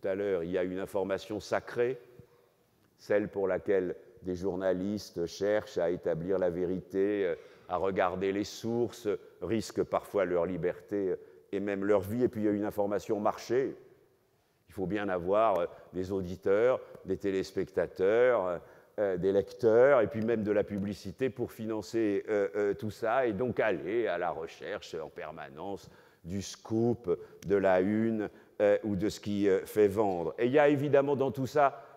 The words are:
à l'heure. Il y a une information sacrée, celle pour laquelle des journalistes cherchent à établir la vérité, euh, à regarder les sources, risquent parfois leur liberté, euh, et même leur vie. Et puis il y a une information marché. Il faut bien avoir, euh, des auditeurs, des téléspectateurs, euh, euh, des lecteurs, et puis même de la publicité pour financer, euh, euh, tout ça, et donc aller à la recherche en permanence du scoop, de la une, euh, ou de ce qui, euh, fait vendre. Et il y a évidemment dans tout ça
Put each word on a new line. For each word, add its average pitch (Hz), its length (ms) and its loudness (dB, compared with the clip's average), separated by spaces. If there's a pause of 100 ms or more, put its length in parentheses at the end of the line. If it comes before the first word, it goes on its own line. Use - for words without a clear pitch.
à 95 120 -2
l'heure. 98 280 -2
Il 87 80 -6
y 92 60 0
a 90 60 2
une 92 160 -4
information 98 600 -4
sacrée, 120 600 -4 (960)
celle 104 320 2
pour 98 180 0
laquelle 92 480 0 (260)
des 90 140 -4
journalistes 92 880 -2
cherchent 104 520 -2
à 85 120 2
établir 87 480 0
la 92 120 2
vérité, 92 760 0
euh, 82 100 -2 (320)
à 90 100 -2
regarder 92 540 0
les 101 120 0
sources, 117 640 -4 (340)
risquent 101 420 -2
parfois 95 420 0
leur 87 200 2
liberté, 90 680 -2
euh, 85 40 0 (360)
et 98 100 -2
même 98 240 -2
leur 101 160 4
vie. 107 220 -2
Et 117 40 4
puis 107 140 -2
il 104 40 0
y 107 40 4
a - 20 2
une 104 140 0
information 101 540 -2
marché. 107 560 -2 (920)
Il - 60 -20
faut 95 120 -4
bien 101 220 -2
avoir, 95 520 2
euh, 87 60 0 (280)
des 92 180 -4
auditeurs, 98 680 0 (240)
des 92 120 -2
téléspectateurs, 95 1300 0
euh, 87 120 -2 (420)
euh, 98 180 0
des 95 140 2
lecteurs, 117 720 6
et 107 60 2
puis 110 140 -4
même 113 220 0
de 104 80 0
la 101 120 2
publicité 101 680 -6
pour 117 240 -8
financer, 110 760 -2
euh, 101 260 2
euh, 104 180 2
tout 110 180 -6
ça, 120 340 0
et 113 80 0
donc 117 260 -2
aller 104 480 0
à 87 100 -2
la 87 120 -2
recherche 80 680 -10
en 78 140 -8
permanence 80 800 -12 (360)
du 92 160 -6
scoop, 113 760 -2 (300)
de 98 80 4
la 95 240 6
une, 107 500 0 (320)
euh, 104 220 6
ou 101 140 -2
de 98 100 0
ce - 140 -4
qui, 104 260 0
euh, 95 180 2
fait 107 220 4
vendre. 95 500 0
Et 120 100 2
il 123 40 0
y 151 80 4
a 147 80 6
évidemment 139 480 2
dans 131 160 0
tout 131 160 -4
ça 139 340 2 (160)